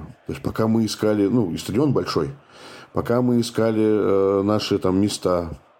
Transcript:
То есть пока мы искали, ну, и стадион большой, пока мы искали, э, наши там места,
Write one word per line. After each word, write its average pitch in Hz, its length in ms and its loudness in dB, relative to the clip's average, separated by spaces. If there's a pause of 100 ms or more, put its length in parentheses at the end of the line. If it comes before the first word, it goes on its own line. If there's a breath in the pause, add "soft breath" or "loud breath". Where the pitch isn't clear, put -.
(280)
То - 60 -6
есть - 100 -14
пока - 240 -2
мы 113 180 2
искали, 104 420 0
ну, 104 220 0
и 80 80 -6
стадион 135 340 0
большой, 85 380 -2 (640 loud breath)
пока 120 300 0
мы 123 180 2
искали, 110 420 0
э, 98 600 2
наши 104 340 0
там 92 240 2
места, 90 480 -2 (300)